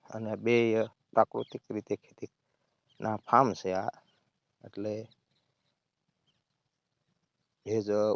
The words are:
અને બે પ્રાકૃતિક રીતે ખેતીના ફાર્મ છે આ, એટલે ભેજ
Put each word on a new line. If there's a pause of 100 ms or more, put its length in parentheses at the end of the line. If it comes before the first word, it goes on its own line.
(100)
અને
બે
પ્રાકૃતિક
રીતે
ખેતીના
ફાર્મ
છે
આ, (760)
એટલે (2500)
ભેજ (240)